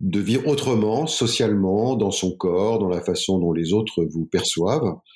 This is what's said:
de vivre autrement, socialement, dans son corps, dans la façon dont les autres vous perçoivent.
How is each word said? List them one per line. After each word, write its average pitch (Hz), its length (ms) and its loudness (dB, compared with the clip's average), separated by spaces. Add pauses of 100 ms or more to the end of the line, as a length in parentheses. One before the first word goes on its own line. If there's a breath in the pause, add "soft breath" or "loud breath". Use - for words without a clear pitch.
de 95 180 0
vivre 120 300 0
autrement, 127 580 0
socialement, 110 880 0
dans 107 160 0
son - 260 -2
corps, 98 440 0
dans 98 80 0
la 87 120 0
façon 92 380 0
dont 85 140 2
les 82 200 0
autres 104 320 0
vous 80 220 -4
perçoivent. 95 680 -2 (200 loud breath)